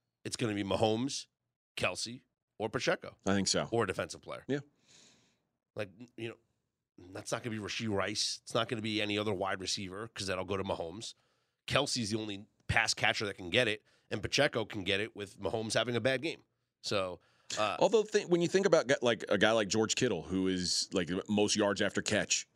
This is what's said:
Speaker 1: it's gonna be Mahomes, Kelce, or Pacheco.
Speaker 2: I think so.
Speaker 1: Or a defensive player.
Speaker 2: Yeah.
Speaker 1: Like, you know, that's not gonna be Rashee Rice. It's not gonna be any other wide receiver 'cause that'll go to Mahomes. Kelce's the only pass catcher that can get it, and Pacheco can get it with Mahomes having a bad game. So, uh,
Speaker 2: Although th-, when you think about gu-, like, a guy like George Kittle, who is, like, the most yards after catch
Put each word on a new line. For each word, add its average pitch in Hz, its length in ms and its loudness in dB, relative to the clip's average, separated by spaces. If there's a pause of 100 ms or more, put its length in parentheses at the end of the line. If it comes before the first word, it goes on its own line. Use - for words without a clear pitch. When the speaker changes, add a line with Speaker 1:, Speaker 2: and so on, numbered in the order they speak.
(240)
Speaker 1:
it's 113 100 -6
gonna 107 200 -2
be 101 100 -2
Mahomes, 110 600 0 (500)
Kelce, 113 460 -4 (360)
or 107 120 -2
Pacheco. 135 460 -2 (100)
Speaker 2:
I 98 80 4
think 98 140 4
so. 73 220 2
Speaker 1:
Or 113 140 4
a - 20 2
defensive 85 360 -4
player. 64 260 -12
Speaker 2:
Yeah. 139 120 0 (1120)
Speaker 1:
Like, 101 160 -8 (260)
you 117 120 -10
know, 107 60 -12 (800)
that's 104 200 -12
not 117 100 -4
gonna 110 140 -6
be 107 60 -6
Rashee 110 280 -4
Rice. 98 520 -2
It's - 120 -14
not 113 140 2
gonna 110 140 -4
be 107 200 -2
any 104 160 0
other 104 160 0
wide 95 260 -4
receiver 95 540 -6
'cause 98 120 -6
that'll 95 200 -2
go 98 100 -2
to 95 80 -2
Mahomes. 87 500 -6 (520)
Kelce's 127 440 0
the 110 80 -2
only 107 280 -8 (220)
pass 113 260 4
catcher 113 320 0
that 95 100 -6
can 90 140 -8
get 113 180 4
it, 107 140 -4 (280)
and 107 120 -4
Pacheco 135 420 0
can 104 200 -8
get 98 160 2
it 110 140 -6
with 98 240 -12
Mahomes 110 360 -2
having 117 220 2
a 113 40 2
bad 131 220 0
game. 151 200 -6 (380)
So, 95 400 -2 (380)
uh, 104 200 0
Speaker 2:
Although 214 260 4
th-, 208 220 0
when 170 140 4
you 170 80 2
think 196 180 4
about 151 220 6
gu-, 139 140 6
like, 117 260 2
a 101 100 4
guy 107 140 6
like 113 160 4
George 110 280 2
Kittle, 101 260 0
who 92 260 0
is, 90 440 -2
like, 90 160 0
the 92 200 -2
most 104 280 4
yards 101 260 2
after 98 200 0
catch - 540 0